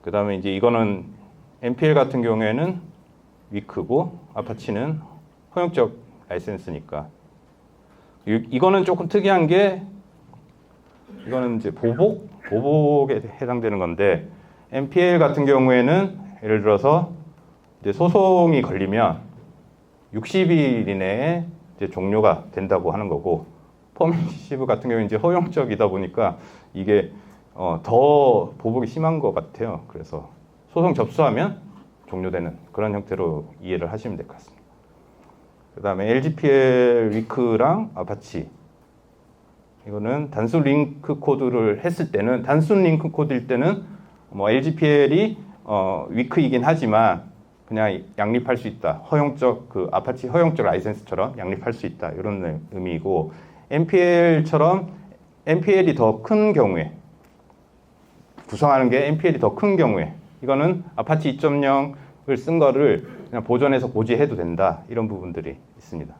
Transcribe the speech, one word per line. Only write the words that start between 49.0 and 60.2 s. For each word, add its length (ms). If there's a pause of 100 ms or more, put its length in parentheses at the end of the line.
허용적, 580
그 220
아파치 360
허용적 380
라이센스처럼 720
양립할 360
수 120
있다. 260
이런 340
의-, 140 (120)
의미이고, 600 (380)
엔피엘처럼 1200 (560)
엔피엘이 500
더 280
큰 300
경우에, 400 (1500)
구성하는 420
게 180
엔피엘이 320
더 140
큰 240
경우에 360 (280)